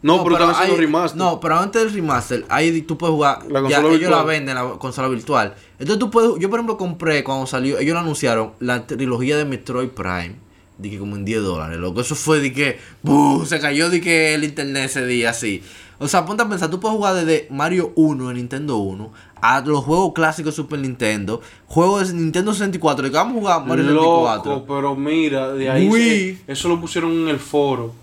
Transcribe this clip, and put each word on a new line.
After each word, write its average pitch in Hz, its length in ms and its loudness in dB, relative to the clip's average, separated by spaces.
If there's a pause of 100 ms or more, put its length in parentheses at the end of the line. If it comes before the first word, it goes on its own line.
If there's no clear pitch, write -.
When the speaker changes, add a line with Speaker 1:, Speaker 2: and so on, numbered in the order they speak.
Speaker 1:
No, 160 160 6
Speaker 2:
No, 180 60 0
Speaker 1:
pero 175 120 4
Speaker 2:
pero 170 140 6
Speaker 1:
están - 0 - (120)
haciendo 190 120 2
Speaker 2:
hay, 170 120 2
Speaker 1:
remaster. 160 320 0
Speaker 2:
no, 180 220 0
pero 160 180 0
antes 202 260 0
del 214 100 -4
remaster, 127 560 -2
ahí 165 320 2
tú 160 160 -6
puedes 165 160 0
jugar, 147 240 2 (100)
Speaker 1:
La 139 120 0
Speaker 2:
ya, 135 200 2
Speaker 1:
consola 156 140 4
Speaker 2:
ellos 170 160 2
la 170 80 6
Speaker 1:
virtual. 156 80 2
Speaker 2:
venden, 143 300 -2
la 127 60 -2 (160)
consola 131 300 -4
virtual. 117 460 -2 (240)
Entonces 185 200 -2
tú 214 120 0
puedes, 226 280 4
yo 190 120 -2
por 233 80 -2
ejemplo 226 180 -4
compré 160 480 -2
cuando 135 220 -4
salió, 131 320 -2
ellos 147 160 0
lo 170 60 0
anunciaron, 120 500 0 (100)
la 123 260 -2
trilogía 127 520 -2
de 151 80 0
Metroid 127 440 -6
Prime, 90 440 -6 (440)
de 101 120 -10
que 101 80 -12
como 101 160 -8
en 98 100 -8
diez 110 160 -2
dólares, 82 380 -4
loco. 90 220 -4
Eso 135 160 -4
fue 156 240 2
de 139 120 -2
que, 135 280 -2 (220)
¡bum! 143 440 4
Se 156 140 -2
cayó 147 300 0
de 175 100 2
que 160 340 2
el 151 80 -2
internet 139 440 -4
ese 131 200 -4
día, 120 240 0
así. 107 320 -4 (380)
O 143 80 -4
sea, 170 180 2
ponte 214 160 -2
a 214 60 0
pensar, 180 200 -2
tú 180 120 -4
puedes 220 160 -2
jugar 202 180 0
desde 160 360 0
Mario 160 440 -2
uno 143 360 2
en 123 80 -6
Nintendo 135 400 -4
uno, 101 340 -6 (280)
a 123 200 4
los 139 240 0
juegos 170 300 2
clásicos 156 380 0
de - 100 -8
Super 143 180 -6
Nintendo, 110 600 -2 (280)
juegos 185 400 4
de 175 60 -4
Nintendo 170 380 0
sesenta 196 240 -2
y 156 40 -6
cuatro, 143 240 2
de 135 80 -2
que 147 40 0
vamos 233 200 0
a - 40 -2
jugar 175 260 0
Mario - 180 0
Speaker 1:
Loco, 160 420 4
Speaker 2:
sesenta 110 220 -2
y 143 40 -2
cuatro. 131 140 -4
Speaker 1:
pero 139 300 -2
mira, 139 560 -2
de 135 180 -2
ahí 165 180 4
Speaker 2:
Wii. 214 580 2
Speaker 1:
se, 139 60 -10
eso 139 160 -4
lo 170 120 2
pusieron 165 320 -2
en 165 160 0
el 143 100 -2
foro. 135 540 -2 (100)